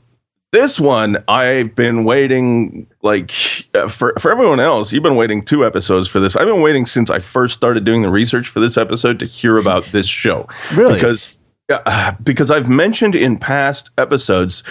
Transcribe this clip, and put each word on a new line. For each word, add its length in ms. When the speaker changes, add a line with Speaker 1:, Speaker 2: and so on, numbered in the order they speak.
Speaker 1:
this 280
one, 380
I've 480
been 300
waiting, 800
like, 300
uh, 160
for, 300
for 120
everyone 300
else, 320
you've 100
been 140
waiting 260
two 220
episodes 420
for 140
this. 160
I've 100
been 140
waiting 240
since 240
I 100
first 340
started 300
doing 200
the 60
research 380
for 140
this 160
episode 420
to 60
hear 320
about 340
this 160
show. 400
Speaker 2:
Really? 200
Speaker 1:
Because, 400
uh, 440
because 280
I've 180
mentioned 460
in 220
past 600
episodes 720